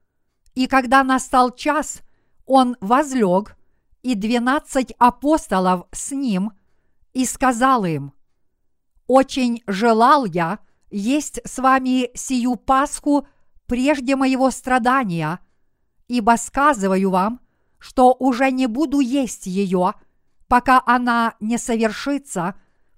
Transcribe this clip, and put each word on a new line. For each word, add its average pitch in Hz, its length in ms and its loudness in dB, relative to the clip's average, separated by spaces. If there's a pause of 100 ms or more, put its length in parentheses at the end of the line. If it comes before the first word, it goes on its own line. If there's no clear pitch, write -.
(540)
И 254 120 -2
когда 262 380 2
настал 254 500 0
час, - 480 -4 (440)
он 254 340 2
возлёг, 220 760 0 (460)
и 254 120 -4
двенадцать 240 840 -2
апостолов 220 920 0
с - 180 -12
ним, 220 420 -4 (600)
и 262 120 -2
сказал 254 600 0
им: 143 280 -6 (920)
"Очень 254 600 0
желал 233 580 2
я 170 340 -4 (340)
есть 240 520 -6
с - 140 -14
вами 254 580 0
сию 247 400 -4
Пасху 285 720 -2 (380)
прежде 262 500 0
моего 262 340 2
страдания, 226 880 -2 (680)
ибо 233 280 2
сказываю 196 760 0
вам, 196 300 -2 (380)
что 254 400 4
уже 262 320 0
не 262 160 -2
буду 262 320 -2
есть 262 480 -2
её, 185 480 -2 (540)
пока 254 360 4
она 233 540 0
не 220 200 -4
совершится 220 1040 -4 (380)